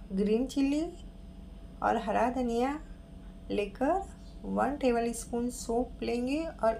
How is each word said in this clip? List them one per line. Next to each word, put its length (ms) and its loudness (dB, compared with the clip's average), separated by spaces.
ग्रीन 340 4
चिली 360 4
और 160 6
हरा 320 2
धनिया 480 2
लेकर 680 0
वन 320 2
टेबल 360 4
स्पून 360 -2
सौंफ 540 -2
लेंगे 400 0
और 360 2